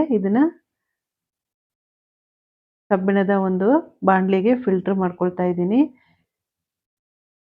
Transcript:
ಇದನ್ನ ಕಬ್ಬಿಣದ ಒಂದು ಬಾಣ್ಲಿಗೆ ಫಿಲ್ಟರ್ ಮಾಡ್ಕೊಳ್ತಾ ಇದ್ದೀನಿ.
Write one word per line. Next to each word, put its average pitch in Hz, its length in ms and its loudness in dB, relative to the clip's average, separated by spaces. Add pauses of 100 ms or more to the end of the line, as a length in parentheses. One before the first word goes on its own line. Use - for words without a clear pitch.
(100)
ಇದನ್ನ 202 300 0 (2500)
ಕಬ್ಬಿಣದ 196 500 0
ಒಂದು 190 280 -2 (360)
ಬಾಣ್ಲಿಗೆ 190 540 2
ಫಿಲ್ಟರ್ 190 400 -2
ಮಾಡ್ಕೊಳ್ತಾ 180 460 -4
ಇದ್ದೀನಿ. 180 360 0 (1700)